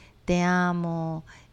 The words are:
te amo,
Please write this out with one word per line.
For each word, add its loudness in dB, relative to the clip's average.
te 2
amo, 0